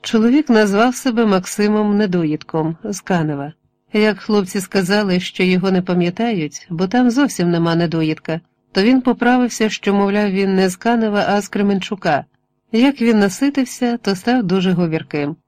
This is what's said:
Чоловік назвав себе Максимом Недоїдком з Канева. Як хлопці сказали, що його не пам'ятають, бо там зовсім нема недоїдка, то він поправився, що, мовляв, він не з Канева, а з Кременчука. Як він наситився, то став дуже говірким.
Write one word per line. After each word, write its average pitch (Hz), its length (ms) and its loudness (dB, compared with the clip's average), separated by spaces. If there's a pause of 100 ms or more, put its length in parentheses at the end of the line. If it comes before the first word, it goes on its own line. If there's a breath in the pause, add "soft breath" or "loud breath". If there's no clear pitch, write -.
Чоловік 240 480 2
назвав 214 460 4
себе 233 300 -2
Максимом 208 720 0
Недоїдком 160 840 -2
з 208 180 -8
Канева. 151 520 -4 (400)
Як 214 260 2
хлопці 208 400 -2
сказали, 190 600 0
що - 240 -4
його 185 280 2
не 185 100 2
пам'ятають, 180 880 -4
бо 175 180 -2
там 247 240 2
зовсім 226 400 0
нема 170 240 2
недоїдка, 160 680 -2 (300)
то 190 120 0
він 254 180 4
поправився, 240 680 0
що, - 240 -2
мовляв, 202 380 0
він 196 240 0
не 190 140 2
з 180 60 -6
Канева, 220 540 0
а 202 120 0
з 202 60 -12
Кременчука. 196 760 -2 (460)
Як 262 300 2
він 233 180 4
наситився, 247 800 0
то 196 180 -2
став 240 280 0
дуже 185 280 0
говірким. 160 640 -2 (120)